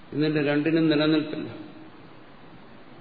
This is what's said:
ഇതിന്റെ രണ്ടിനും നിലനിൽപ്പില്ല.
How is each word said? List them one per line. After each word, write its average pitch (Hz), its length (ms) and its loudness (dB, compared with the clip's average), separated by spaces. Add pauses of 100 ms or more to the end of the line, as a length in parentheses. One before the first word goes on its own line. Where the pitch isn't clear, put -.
(140)
ഇതിന്റെ 151 300 2
രണ്ടിനും 156 460 4
നിലനിൽപ്പില്ല. 151 640 2 (1500)